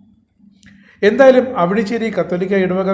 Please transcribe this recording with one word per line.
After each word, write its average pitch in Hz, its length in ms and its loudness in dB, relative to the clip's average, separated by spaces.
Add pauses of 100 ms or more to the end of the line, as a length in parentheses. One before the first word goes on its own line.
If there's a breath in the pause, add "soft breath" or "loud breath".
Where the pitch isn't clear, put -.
(1000 loud breath)
എന്തായാലും 247 460 4 (140)
അവിടിശ്ശേരി 220 480 -2
കത്തോലിക്ക 180 440 -4 (120)
ഇടവക 185 280 -2